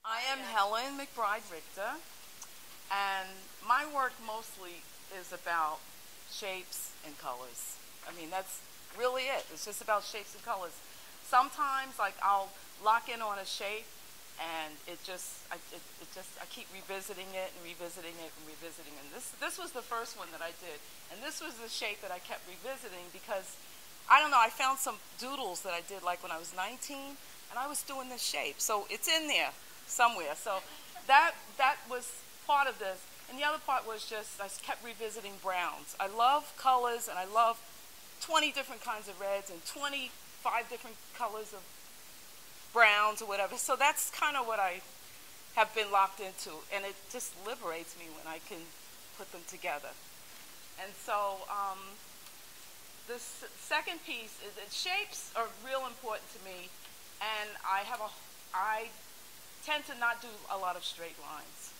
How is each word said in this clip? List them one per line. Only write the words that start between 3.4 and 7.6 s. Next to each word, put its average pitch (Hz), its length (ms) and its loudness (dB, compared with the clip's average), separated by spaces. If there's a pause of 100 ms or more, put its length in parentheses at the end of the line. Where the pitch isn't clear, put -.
my 247 240 6
work 262 400 2
mostly 190 560 -6 (320)
is 185 240 -8
about 160 480 2 (480)
shapes - 720 -6
and 151 160 -10
colors. 123 560 -6 (320)